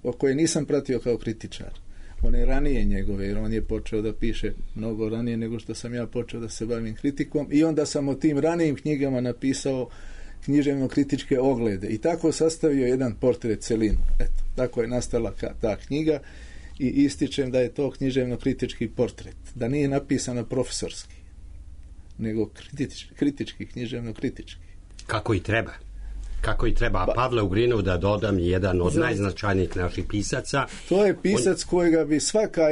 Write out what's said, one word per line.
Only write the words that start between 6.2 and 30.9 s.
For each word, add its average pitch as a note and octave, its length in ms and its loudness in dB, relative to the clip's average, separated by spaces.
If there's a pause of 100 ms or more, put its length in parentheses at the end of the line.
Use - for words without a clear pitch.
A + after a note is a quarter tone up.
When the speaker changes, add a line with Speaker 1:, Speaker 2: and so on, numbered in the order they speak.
Speaker 1:
da A2+ 80 -8
se - 180 -6
bavim A2+ 280 -4
kritikom, C#3+ 560 0
i D3 140 6
onda D3+ 220 2
sam C#3 220 -2
o C#3 60 0
tim C#3+ 240 2
ranijim D#3+ 380 2
knjigama C#3 440 0
napisao C3 680 -2 (580)
književno-kritičke C#3 920 2
oglede A2+ 480 0
i - 100 -2
tako E3 340 2
sastavio D#3 540 2
jedan B2+ 280 2
portret, A#2 460 0
celinu. A2 380 2 (200)
Eto, - 140 4 (240)
tako B2+ 260 0
je A2+ 60 -4
nastala A#2+ 520 -2
ka-, - 200 -6
ta G#2+ 160 0
knjiga D3 440 0 (580)
i C3 80 0
ističem C#3 640 2
da B2+ 100 2
je A#2+ 80 2
to C#3 220 -2
književno-kritički B2 1000 -2
portret, - 480 -4 (180)
da A#2 140 -4
nije C#3 200 0
napisano C3 560 -2
profesorski, - 720 -6 (1000)
nego A2 260 -2
kritič-, - 600 -8 (100)
kritički, - 500 -4
književno-kritički. A#2+ 880 -8 (500)
Speaker 2:
Kako A2 280 0
i F2+ 60 0
treba. A2 320 0 (680)
Kako A2+ 260 2
i G#2 80 4
treba. G#2+ 280 2
A F#2 40 0
Speaker 1:
Pa - 60 2
Speaker 2:
Pavle A#2+ 300 2
Ugrinov, G#2+ 400 2
da F2+ 140 2
dodam, G2 420 2
je F2 100 2
jedan F2+ 320 2
od F2+ 120 4
Speaker 3:
Izvolite. D#3 80 4
Speaker 2:
najznačajnijih G2 760 0
naših F2+ 320 -2
pisaca. B2 580 -2 (220)
Speaker 1:
To G3+ 180 4